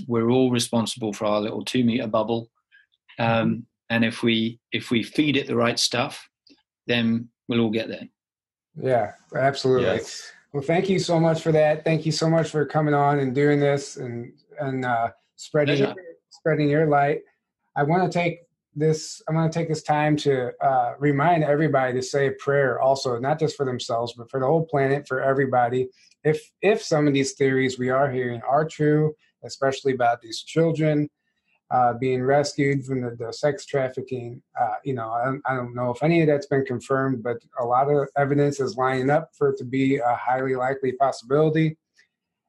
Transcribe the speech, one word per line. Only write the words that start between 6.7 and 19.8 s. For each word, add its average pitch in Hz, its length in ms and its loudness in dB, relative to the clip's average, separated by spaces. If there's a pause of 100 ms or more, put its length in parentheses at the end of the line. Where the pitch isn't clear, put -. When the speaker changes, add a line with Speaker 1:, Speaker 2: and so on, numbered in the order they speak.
Speaker 1:
then 117 420 0 (180)
we'll 117 140 0
all 113 80 2
get 110 180 -4
there. - 200 -10 (720)
Speaker 2:
Yeah, 123 340 0 (220)
absolutely. 131 500 2
Speaker 3:
Yes. - 460 -4 (220)
Speaker 2:
Well, 143 100 -4
thank 185 260 0
you 185 100 2
so 165 200 0
much 160 220 2
for 160 120 0
that. 156 320 4
Thank 160 200 0
you 160 60 0
so 160 180 0
much 160 200 2
for 147 160 0
coming 151 280 0
on 143 260 4
and 131 140 -2
doing 143 260 4
this 143 380 0
and, 120 360 -10 (260)
and, 131 260 -4
uh, 117 240 0 (280)
spreading, 147 400 0
Speaker 1:
Pleasure. 139 180 2 (360)
Speaker 2:
spreading 147 380 0
your 156 180 4
light. 143 340 2 (540)
I 143 80 2
wanna 170 280 2
take 175 280 -2 (360)
this, 156 520 0
I 160 60 -2
wanna 160 180 2
take 165 180 -4
this 151 140 -2